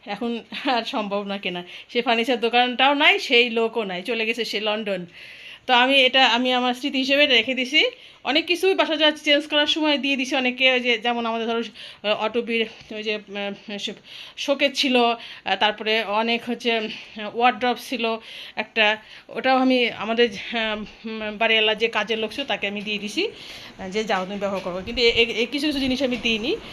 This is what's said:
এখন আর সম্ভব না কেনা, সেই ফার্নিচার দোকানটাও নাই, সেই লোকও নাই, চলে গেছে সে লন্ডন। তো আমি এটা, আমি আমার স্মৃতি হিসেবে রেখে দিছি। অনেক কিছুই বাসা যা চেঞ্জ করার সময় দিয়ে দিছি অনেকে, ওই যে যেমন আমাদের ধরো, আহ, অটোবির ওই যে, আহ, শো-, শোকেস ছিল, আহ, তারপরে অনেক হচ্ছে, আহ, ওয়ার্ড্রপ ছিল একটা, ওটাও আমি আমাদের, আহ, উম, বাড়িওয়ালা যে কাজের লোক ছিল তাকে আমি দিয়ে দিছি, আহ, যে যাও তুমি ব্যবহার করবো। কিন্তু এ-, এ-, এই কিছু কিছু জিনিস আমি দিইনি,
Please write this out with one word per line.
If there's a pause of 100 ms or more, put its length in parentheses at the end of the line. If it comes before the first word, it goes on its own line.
এখন (240)
আর
সম্ভব
না
কেনা, (260)
সেই
ফার্নিচার
দোকানটাও
নাই,
সেই
লোকও
নাই,
চলে
গেছে
সে
লন্ডন। (600)
তো
আমি
এটা,
আমি
আমার
স্মৃতি
হিসেবে
রেখে
দিছি। (400)
অনেক
কিছুই
বাসা
যা
চেঞ্জ
করার
সময়
দিয়ে
দিছি
অনেকে,
ওই
যে
যেমন
আমাদের
ধরো,
আহ,
অটোবির (280)
ওই
যে,
আহ,
শো-, (440)
শোকেস
ছিল,
আহ,
তারপরে
অনেক
হচ্ছে,
আহ,
ওয়ার্ড্রপ (120)
ছিল (400)
একটা, (320)
ওটাও
আমি
আমাদের,
আহ, (240)
উম,
বাড়িওয়ালা
যে
কাজের
লোক
ছিল
তাকে
আমি
দিয়ে
দিছি,
আহ,
যে
যাও
তুমি
ব্যবহার
করবো।
কিন্তু
এ-,
এ-,
এই
কিছু
কিছু
জিনিস
আমি
দিইনি, (160)